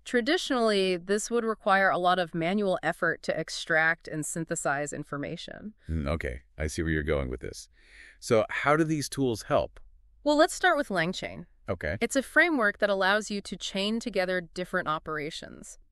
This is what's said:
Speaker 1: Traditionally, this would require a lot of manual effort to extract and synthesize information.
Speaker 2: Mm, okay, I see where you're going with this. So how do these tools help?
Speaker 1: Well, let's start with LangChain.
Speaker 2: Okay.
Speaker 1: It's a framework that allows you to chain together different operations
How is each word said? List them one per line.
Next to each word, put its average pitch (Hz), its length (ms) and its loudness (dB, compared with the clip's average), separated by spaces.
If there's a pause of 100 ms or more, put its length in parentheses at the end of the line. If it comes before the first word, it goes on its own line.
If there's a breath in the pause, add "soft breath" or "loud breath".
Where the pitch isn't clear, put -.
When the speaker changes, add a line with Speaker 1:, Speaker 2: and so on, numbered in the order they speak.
Speaker 1:
Traditionally, 226 880 2
this 190 340 -2
would 233 140 0
require 196 460 2
a 139 80 2
lot 180 220 4
of 165 140 -2
manual 185 480 2
effort 165 420 0
to - 140 -2
extract 160 720 0
and 156 180 -6
synthesize 151 680 -2
information. 147 800 -8 (160)
Speaker 2:
Mm, 78 180 0
okay, 65 360 -4 (140)
I 78 100 -2
see 87 140 -4
where 80 120 0
you're 76 100 2
going 71 260 0
with 64 120 -6
this. - 260 -12 (540 loud breath)
So 110 260 4
how 147 300 2
do 165 80 2
these 151 240 -2
tools 123 400 0
help? 107 320 0 (420)
Speaker 1:
Well, 294 140 4
let's 339 160 6
start 349 240 2
with 285 100 -2
LangChain. 170 600 -4 (200)
Speaker 2:
Okay. 85 320 -4
Speaker 1:
It's 233 160 -2
a 262 80 4
framework 302 540 4
that 208 120 2
allows 196 400 2
you 202 120 -4
to - 160 -10
chain 208 420 -4
together 185 400 -2
different 175 480 -4
operations 156 920 -8 (120)